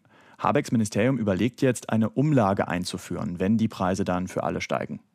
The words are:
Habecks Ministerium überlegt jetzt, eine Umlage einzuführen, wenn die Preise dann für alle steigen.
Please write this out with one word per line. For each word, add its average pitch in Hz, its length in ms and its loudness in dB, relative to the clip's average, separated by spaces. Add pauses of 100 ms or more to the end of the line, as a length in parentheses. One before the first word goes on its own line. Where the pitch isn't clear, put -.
(380)
Habecks 135 360 0
Ministerium 117 440 2
überlegt 101 440 0
jetzt, 127 280 0
eine 110 200 2
Umlage 127 580 2
einzuführen, 87 720 -6
wenn 104 180 4
die 110 120 2
Preise 95 340 -2
dann 90 240 -2
für - 160 -4
alle 87 160 -2
steigen. - 400 -6 (160)